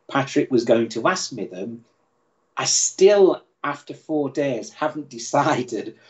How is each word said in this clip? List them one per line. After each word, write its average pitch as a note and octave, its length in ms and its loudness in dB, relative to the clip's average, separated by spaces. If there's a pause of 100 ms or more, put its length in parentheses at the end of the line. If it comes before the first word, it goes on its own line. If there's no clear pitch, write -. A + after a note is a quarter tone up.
Patrick C#3 420 0
was A#2 140 2
going A2+ 260 2
to A2+ 180 -2
ask - 240 -4
me G2+ 140 -8
them, G#2 380 -12 (720)
I - 100 -4
still, F#3+ 760 4 (220)
after C#3+ 300 -8
four D3 360 -4
days, C3 400 -4
haven't D3+ 380 -6
<laughs> A#2 100 -14
decided B2+ 760 -2 (120)